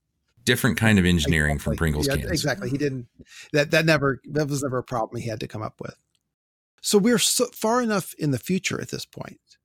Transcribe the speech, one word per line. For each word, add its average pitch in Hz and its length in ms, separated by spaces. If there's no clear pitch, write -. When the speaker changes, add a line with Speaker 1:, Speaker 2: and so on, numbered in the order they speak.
Speaker 1:
Different 120 300
kind 107 200
of 90 60
engineering 80 540
from 76 160
Speaker 2:
Exactly. - 40
Speaker 1:
Pringles 76 300
Speaker 2:
Yeah, 139 80
Speaker 1:
cans. - 140
Speaker 2:
exactly. 139 400
He 139 80
didn't, 135 280
that, 147 180
that 165 140
never, 147 360
that 147 160
was 139 140
never 127 160
a 120 60
problem 117 380
he 113 60
had 107 120
to 127 80
come 107 140
up - 180
with. - 140
So - 180
we're 220 200
so - 360
far 233 280
enough 214 360
in 151 120
the 127 80
future - 420
at - 100
this - 140
point - 360